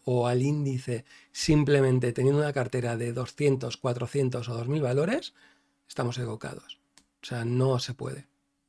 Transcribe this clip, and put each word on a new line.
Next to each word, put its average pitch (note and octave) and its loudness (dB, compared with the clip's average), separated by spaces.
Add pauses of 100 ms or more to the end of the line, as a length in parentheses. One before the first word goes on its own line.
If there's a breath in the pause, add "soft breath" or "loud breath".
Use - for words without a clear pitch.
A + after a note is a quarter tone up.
o B2 2
al B2 2
índice C3+ -2 (300 loud breath)
simplemente C3+ 4
teniendo C3+ 4
una D3 0
cartera A#2+ -2
de A#2+ -4
doscientos, B2+ 0
cuatrocientos B2 -2
o A#2+ -6
dos A#2 -6
mil D3+ -2
valores, D3+ 0 (560 soft breath)
estamos A#2+ -4
equivocados. - -10 (420)
O - -16
sea, A#2+ -6
no B2 2
se B2+ -6
puede. C3+ -10 (400)